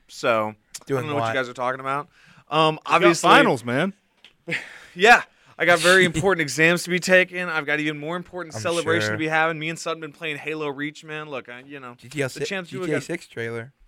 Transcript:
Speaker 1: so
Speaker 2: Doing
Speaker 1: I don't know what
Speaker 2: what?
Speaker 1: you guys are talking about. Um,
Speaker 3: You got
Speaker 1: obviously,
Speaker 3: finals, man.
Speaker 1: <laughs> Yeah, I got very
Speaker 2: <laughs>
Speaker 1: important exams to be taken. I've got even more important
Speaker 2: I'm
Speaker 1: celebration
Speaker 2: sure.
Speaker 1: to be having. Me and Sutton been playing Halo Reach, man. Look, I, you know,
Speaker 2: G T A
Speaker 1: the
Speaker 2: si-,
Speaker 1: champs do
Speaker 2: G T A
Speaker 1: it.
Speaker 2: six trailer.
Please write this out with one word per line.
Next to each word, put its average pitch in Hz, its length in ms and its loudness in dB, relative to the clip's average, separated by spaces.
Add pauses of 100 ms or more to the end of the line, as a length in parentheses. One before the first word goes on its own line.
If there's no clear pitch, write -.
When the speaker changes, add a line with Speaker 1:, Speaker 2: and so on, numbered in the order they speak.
Speaker 1:
so 110 460 -2 (320)
Speaker 2:
Doing 135 140 -4
Speaker 1:
I - 20 -6
don't 120 80 -8
know 147 60 -4
what 143 60 -2
Speaker 2:
what? 113 80 -2
Speaker 1:
you 113 100 -4
guys 123 100 -4
are 123 40 -16
talking 127 260 -6
about. 135 280 -6 (420)
Um, 156 260 4
Speaker 3:
You 156 100 -12
got 143 100 -2
Speaker 1:
obviously, 170 340 4
Speaker 3:
finals, 202 360 6
man. 143 280 -2 (540)
Speaker 1:
<laughs> 170 80 -6 (400)
Yeah, 208 280 6 (340)
I 165 80 -2
got 175 140 6
very 180 260 6
Speaker 2:
<laughs> 170 80 2
Speaker 1:
important 170 300 0
exams 160 400 2
to - 80 -8
be 180 80 0
taken. 180 500 2
I've 156 160 -4
got 147 140 -2
even 151 180 -4
more 151 180 -8
important 175 400 -12
Speaker 2:
I'm 110 60 -8
Speaker 1:
celebration 165 460 0
Speaker 2:
sure. - 60 -2
Speaker 1:
to - 60 -4
be 156 80 -2
having. 160 320 0
Me 156 100 -6
and 165 100 -8
Sutton 165 220 -8
been 151 120 -12
playing 151 240 -10
Halo 151 320 -8
Reach, 147 340 -8
man. 151 260 -14
Look, 123 200 -10
I, 123 120 -18
you 143 180 -18
know, 123 180 -18
Speaker 2:
G 120 120 -20
T 143 120 -6
A 135 40 0
Speaker 1:
the 127 40 -4
Speaker 2:
si-, 151 160 -8
Speaker 1:
champs 190 240 -8
do - 120 -10
Speaker 2:
G 185 60 -6
T 156 60 -2
A 151 40 0
Speaker 1:
it. 143 60 -6
Speaker 2:
six 165 240 -10
trailer. 117 460 -10 (140)